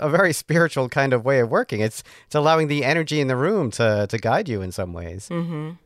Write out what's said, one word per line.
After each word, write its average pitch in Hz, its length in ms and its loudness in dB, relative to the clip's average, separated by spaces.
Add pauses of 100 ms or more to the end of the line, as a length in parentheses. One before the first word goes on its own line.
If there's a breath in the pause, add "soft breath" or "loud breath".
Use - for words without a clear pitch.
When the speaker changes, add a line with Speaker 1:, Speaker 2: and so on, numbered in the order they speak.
Speaker 1:
a 151 80 -2
very 175 240 4
spiritual 151 560 0
kind 135 240 0
of 117 140 0
way 135 140 4
of 113 100 2
working. 165 300 0
It's, 110 220 -2 (240 loud breath)
it's - 80 -20
allowing 156 340 4
the 143 160 0
energy 151 360 0
in 139 60 2
the 131 100 0
room 156 360 0
to, 107 360 2
to 120 100 -4
guide 151 300 0
you 104 140 -4
in 92 100 -8
some 90 220 -6
ways. 85 340 -12
Speaker 2:
Mm-hmm. 170 440 -6 (140)